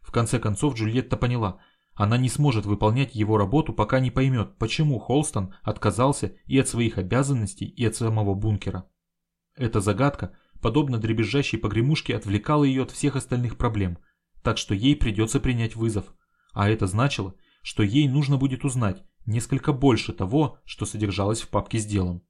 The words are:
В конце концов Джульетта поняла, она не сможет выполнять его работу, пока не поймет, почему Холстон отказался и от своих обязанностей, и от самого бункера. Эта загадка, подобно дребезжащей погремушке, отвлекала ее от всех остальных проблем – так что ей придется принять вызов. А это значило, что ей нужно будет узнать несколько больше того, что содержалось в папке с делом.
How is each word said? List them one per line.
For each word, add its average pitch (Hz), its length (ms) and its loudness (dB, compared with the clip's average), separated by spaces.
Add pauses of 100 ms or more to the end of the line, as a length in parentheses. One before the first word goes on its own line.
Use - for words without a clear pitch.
В - 100 -14
конце 120 280 0
концов 117 360 0
Джульетта 113 420 -2
поняла, 117 440 -2 (340)
она 104 220 2
не 127 120 2
сможет 113 360 2
выполнять 107 500 2
его 107 220 2
работу, 107 360 2
пока 110 260 2
не 127 120 0
поймет, 131 460 0
почему 147 420 0
Холстон 120 640 -2
отказался 110 720 0 (100)
и 135 140 2
от 127 80 2
своих 120 300 -2
обязанностей, 117 680 -2
и - 200 -4
от - 100 0
самого 107 400 0
бункера. 101 540 -4 (680)
Эта 110 240 0
загадка, 104 580 0 (240)
подобно 127 360 0
дребезжащей 113 600 0
погремушке, 113 580 0
отвлекала 107 500 0
ее 131 180 2
от - 80 -6
всех 139 240 -2
остальных 123 420 -2
проблем – 98 400 -2 (460)
так 110 140 0
что - 180 -2
ей 135 200 4
придется 110 440 0
принять 117 360 -2
вызов. 110 380 -4 (400)
А 101 160 2
это 107 160 2
значило, 101 480 -2 (300)
что - 180 -4
ей 131 260 4
нужно 139 300 2
будет 127 280 -2
узнать 120 380 -2 (220)
несколько 120 480 -2
больше 131 400 2
того, 127 520 -2
что - 200 -8
содержалось 104 560 -2
в - 80 -14
папке 104 300 -2
с 104 60 -4
делом. 90 440 -2